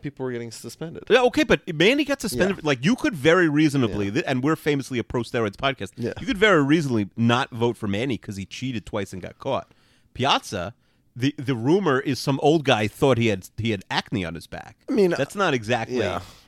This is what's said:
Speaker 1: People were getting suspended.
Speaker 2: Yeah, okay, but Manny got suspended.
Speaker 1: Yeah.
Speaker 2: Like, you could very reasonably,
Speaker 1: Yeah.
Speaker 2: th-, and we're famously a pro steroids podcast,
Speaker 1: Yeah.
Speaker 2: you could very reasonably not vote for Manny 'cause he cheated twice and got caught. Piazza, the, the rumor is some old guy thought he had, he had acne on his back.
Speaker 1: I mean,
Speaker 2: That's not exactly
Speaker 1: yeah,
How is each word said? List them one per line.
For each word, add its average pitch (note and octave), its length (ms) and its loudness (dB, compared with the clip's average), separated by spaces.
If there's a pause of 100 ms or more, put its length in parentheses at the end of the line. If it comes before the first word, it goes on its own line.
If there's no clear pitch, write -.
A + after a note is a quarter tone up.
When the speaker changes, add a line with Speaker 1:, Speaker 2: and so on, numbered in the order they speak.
Speaker 1:
People C3+ 240 -10
were B2+ 60 -6
getting A#2 180 -8
suspended. - 580 -14
Speaker 2:
Yeah, B3 140 6
okay, B3+ 200 2
but F#3+ 200 2 (120)
Manny B3 300 4
got C#4 160 -4
suspended. F#3 380 -2
Speaker 1:
Yeah. - 80 -14
Speaker 2:
Like, C3+ 180 0
you A3+ 120 4
could D4 180 -2
very D#3+ 340 4
reasonably, C3 580 2
Speaker 1:
Yeah. G2+ 80 -4
Speaker 2:
th-, D3+ 140 -2
and B2+ 140 -2
we're D#3 140 2
famously C#3 420 -2
a G#2+ 60 -2
pro B2 180 -4
steroids A2+ 340 -4
podcast, C3+ 400 -4
Speaker 1:
Yeah. A#2 240 -6
Speaker 2:
you F3 60 -12
could B3 100 -2
very F#3 260 6
reasonably C3+ 540 2
not A#2+ 340 2
vote A#2 280 -2
for G#2+ 100 -6
Manny G#2+ 300 -2
'cause G2+ 180 -14
he G2 80 -10
cheated B2 400 -8
twice G2+ 300 -8
and F2+ 80 -12
got - 160 -16
caught. - 340 -6 (400)
Piazza, A#2 640 -2 (420)
the, C3 220 -2
the C#3 160 -2
rumor C#3 440 2
is C#3 200 -2
some C3+ 240 -2
old D3 220 4
guy A2 240 2
thought C3 280 2
he A2+ 120 2
had, F#2+ 280 -2
he A2 140 -2
had G2 200 -4
acne C3+ 320 -4
on E2 120 -8
his - 120 -14
back. - 300 -16 (140)
Speaker 1:
I - 20 -4
mean, G3 240 4
Speaker 2:
That's C#3 200 -6
not F3+ 180 0
exactly A#2 440 -4
Speaker 1:
yeah, F#2 220 -4 (280)